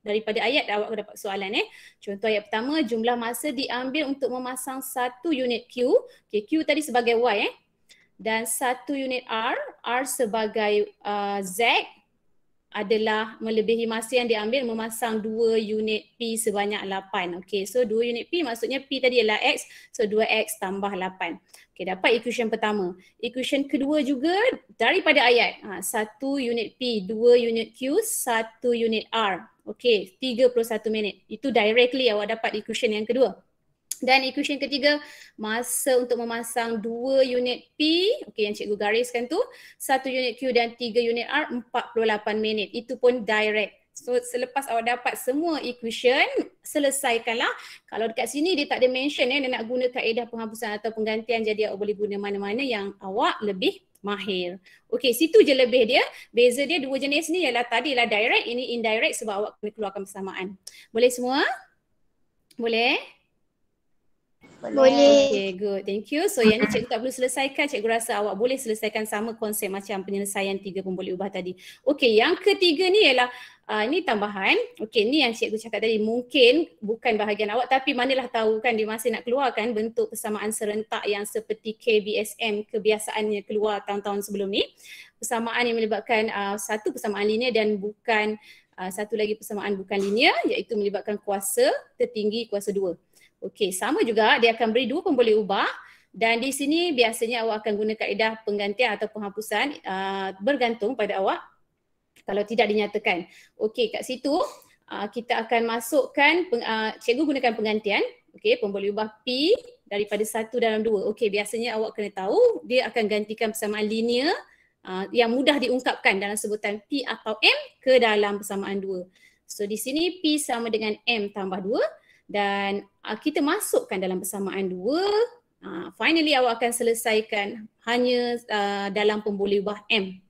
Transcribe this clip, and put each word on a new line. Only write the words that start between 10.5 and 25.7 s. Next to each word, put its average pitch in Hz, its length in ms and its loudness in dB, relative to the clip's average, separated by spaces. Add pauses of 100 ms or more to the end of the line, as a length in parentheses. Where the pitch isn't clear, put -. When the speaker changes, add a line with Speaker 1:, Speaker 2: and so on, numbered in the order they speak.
Speaker 1:
ah, 202 400 -4
Z 196 240 -2 (1040)
adalah 214 720 -2
melebihi 220 480 0
masa 226 320 0
yang 240 80 -2
diambil 233 400 0
memasang 226 560 -4
dua 226 320 0
unit 214 640 -2
P 226 160 -4
sebanyak 208 480 -2
lapan. 190 560 -6
Okey, 190 240 -4
so 247 240 0
dua 220 160 0
unit 240 240 -4
P 339 160 -2
maksudnya 254 400 -4
P 262 160 -4
tadi 247 240 4
ialah 214 160 2
X, - 240 2 (240)
so - 160 -2
dua 214 240 2
X - 320 -2
tambah 196 320 -4
lapan. 185 480 -6 (320)
Okey, 185 160 -8
dapat 226 320 2
equation 233 320 -2
pertama. 214 400 0 (320)
Equation 262 400 -2
kedua 277 400 0
juga 285 320 0 (400)
daripada 294 480 4
ayat. 226 400 2
Ha, 190 160 -10